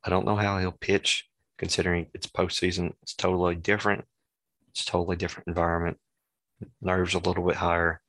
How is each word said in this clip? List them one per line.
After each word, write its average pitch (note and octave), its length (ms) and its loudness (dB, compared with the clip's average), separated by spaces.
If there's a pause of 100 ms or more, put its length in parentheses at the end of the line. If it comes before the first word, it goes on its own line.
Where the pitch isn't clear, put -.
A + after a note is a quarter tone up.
I F2+ 60 -2
don't F#2+ 160 2
know G#2 100 2
how G2+ 220 2
he'll F#2 140 0
pitch, - 560 0 (280)
considering F2 560 0
it's - 140 -12
postseason. F2 680 -2 (100)
It's - 120 -14
totally F2+ 400 2
different. G2+ 500 0 (640)
It's - 140 -8
a - 40 -6
totally F2+ 300 0
different F2 320 -6
environment. E2+ 500 0 (840)
Nerves F2+ 340 0
a F2+ 40 2
little F2+ 280 0
bit E2+ 100 2
higher. E2+ 520 2